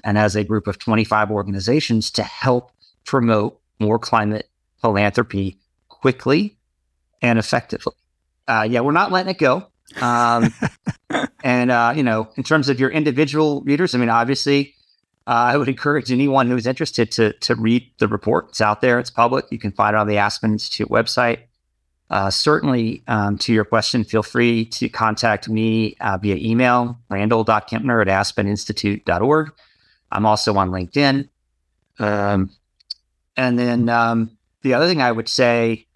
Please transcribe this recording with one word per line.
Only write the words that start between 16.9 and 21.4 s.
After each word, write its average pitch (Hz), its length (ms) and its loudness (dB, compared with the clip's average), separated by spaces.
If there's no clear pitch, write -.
to, 110 200 2
to - 220 -2
read 117 360 0
the 110 60 2
report. 107 440 -2
It's - 100 -6
out 107 220 0
there. 123 160 2
It's 127 100 -6
public. 123 420 0
You 113 80 -8
can 104 140 -6
find 104 240 0
it - 20 2
on 107 80 2
the 104 120 0
Aspen 107 340 0
Institute - 380 -6
website. 117 480 0